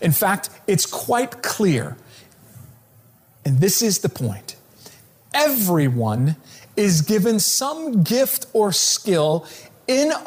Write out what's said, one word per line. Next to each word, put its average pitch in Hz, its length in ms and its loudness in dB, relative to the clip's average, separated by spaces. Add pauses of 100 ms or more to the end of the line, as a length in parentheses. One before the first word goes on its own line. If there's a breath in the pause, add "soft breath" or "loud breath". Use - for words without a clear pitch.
In 170 100 2
fact, - 380 0 (180 loud breath)
it's - 180 0
quite - 560 -4
clear. 151 540 -2 (1500 loud breath)
And 131 140 2
this 196 220 2
is 214 180 0
the - 100 -2
point. - 460 -8 (800 loud breath)
Everyone 151 1000 2 (400 loud breath)
is 190 260 2
given 214 380 2
some 285 640 0
gift - 500 0
or 208 180 2
skill 160 760 0 (420 loud breath)
in 277 240 2 (160)